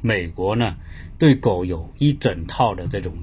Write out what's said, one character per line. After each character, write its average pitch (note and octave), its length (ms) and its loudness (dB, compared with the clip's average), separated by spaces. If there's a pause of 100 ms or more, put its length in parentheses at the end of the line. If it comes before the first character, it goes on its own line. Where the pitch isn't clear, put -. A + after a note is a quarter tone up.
美 G2+ 260 0
国 F#2 300 -2
呢， G#2+ 180 0 (420)
对 D3+ 180 8
狗 F#2 280 0
有 F2 340 -4
一 D3 160 4
整 F2 340 -2
套 A2 280 2
的 F2+ 120 -8
这 G2+ 120 -4
种 F2 240 -6